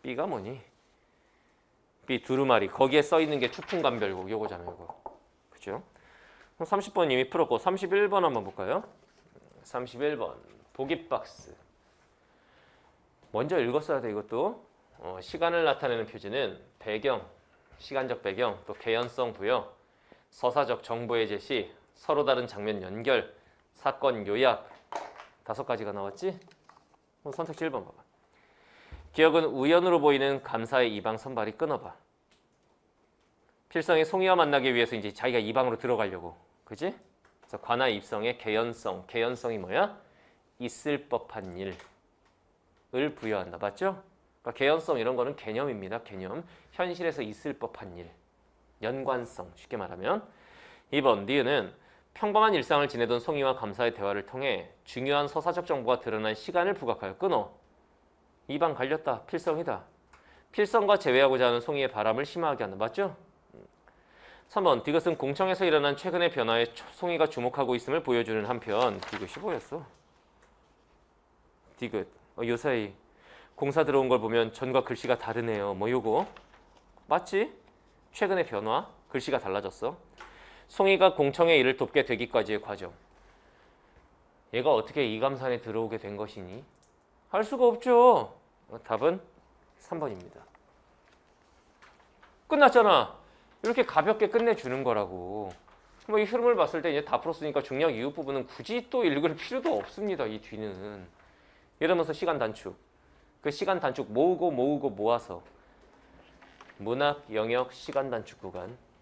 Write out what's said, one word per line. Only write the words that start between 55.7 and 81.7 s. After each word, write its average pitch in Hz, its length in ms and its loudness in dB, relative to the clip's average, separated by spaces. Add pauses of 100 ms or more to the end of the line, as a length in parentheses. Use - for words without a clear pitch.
드러난 110 340 -2
시간을 175 400 0
부각하여 110 420 -4
끊어. 165 360 0 (960)
이방 147 260 0
갈렸다. 135 480 -2
필성이다. 156 600 -4 (640)
필성과 208 480 4
재회하고자 131 480 6
하는 120 140 2
송이의 139 320 -2
바람을 110 320 0
심화하게 147 400 -4
한다. 95 120 -8
맞죠? 147 400 -4 (1300)
삼 196 160 0
번, 135 180 4
디귿은 160 360 0
공청에서 185 480 0
일어난 143 300 4
최근의 175 340 0
변화에 117 420 0
초-, - 200 -18
송이가 165 360 0
주목하고 123 460 -2
있음을 135 280 -2
보여주는 113 440 0
한편, 113 540 0
디귿이 104 420 -10
뭐였어? 160 420 -6 (1900)
디귿. 113 320 -6 (280)
어, 120 100 -4
요사이 117 480 -2 (600)
공사 143 300 0
들어온 135 240 2
걸 123 120 6
보면 113 340 0
전과 131 300 0
글씨가 127 340 -2
다르네요. 110 560 -4
뭐 101 160 -2
요거. 123 360 0 (800)
맞지? 190 460 -2 (600)
최근의 190 340 0
변화, 110 440 -2 (200)
글씨가 127 280 -2
달라졌어. 101 600 -6 (720)
송이가 190 460 6
공청의 156 460 6
일을 127 160 4